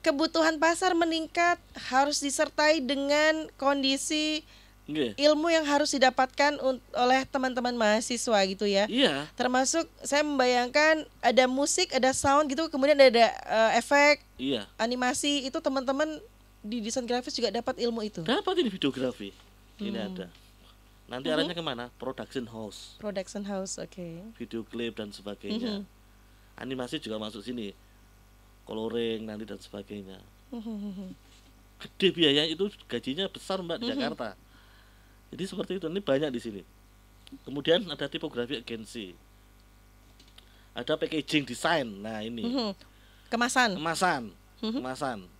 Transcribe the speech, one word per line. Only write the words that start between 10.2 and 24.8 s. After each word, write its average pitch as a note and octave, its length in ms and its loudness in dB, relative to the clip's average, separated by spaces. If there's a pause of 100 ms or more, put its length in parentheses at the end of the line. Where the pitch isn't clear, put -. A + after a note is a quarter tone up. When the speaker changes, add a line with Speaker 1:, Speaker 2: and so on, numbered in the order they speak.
Speaker 1:
membayangkan C#4+ 840 4 (160)
ada B3 260 6
musik, C#4+ 460 0
ada C4 180 4
sound C#4+ 380 4
gitu, D4+ 180 -2
kemudian C#4+ 300 4
ada, A#3 340 10
eh, A3 460 2
efek, C#4+ 480 6 (100)
Speaker 2:
Iya. B3 300 -2 (100)
Speaker 1:
animasi, B3 680 0
itu C4+ 120 -6
teman-teman C#4 600 -2 (420)
di A3 220 -6
desain A#3 240 -4
grafis B3 280 -4
juga A3+ 180 0
dapat A#3+ 280 -4
ilmu A3+ 220 -2
itu? G#3 200 -6
Speaker 2:
Dapat D#4 360 0
ini D4 120 2
videografi. B2+ 600 -4 (480)
Ini - 180 -6
Speaker 1:
Hmm. G#2+ 160 -6
Speaker 2:
ada. F#2 160 -10 (800)
Nanti C3 220 -6
Speaker 1:
Mhm. D#3 40 0
Speaker 2:
arahnya F3 220 -2
kemana? D3 280 -6 (120)
Production A#2+ 540 -8
house. A2 480 -14
Speaker 1:
Production G3+ 480 -8
house, F#3+ 320 -8
oke. F3 560 -14
Speaker 2:
Video A#2 320 -10
klip A#2 320 -8